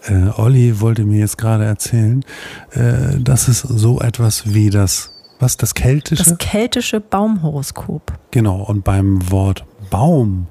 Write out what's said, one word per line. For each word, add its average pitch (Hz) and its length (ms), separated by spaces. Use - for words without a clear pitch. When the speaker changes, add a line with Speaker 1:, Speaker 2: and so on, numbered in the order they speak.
Speaker 1:
Äh, 95 260
Olli 120 400
wollte 110 260
mir 104 140
jetzt 104 180
gerade 110 280
erzählen, 113 580
äh, 123 480
dass 123 280
es 120 140
so 113 400
etwas 110 520
wie 107 160
das, 98 420
was, 123 180
das - 180
keltische? 147 480
Speaker 2:
Das 170 140
keltische 226 640
Baumhoroskop. 160 1120
Speaker 1:
Genau, 101 300
und 104 220
beim 98 480
Wort 98 340
Baum 101 600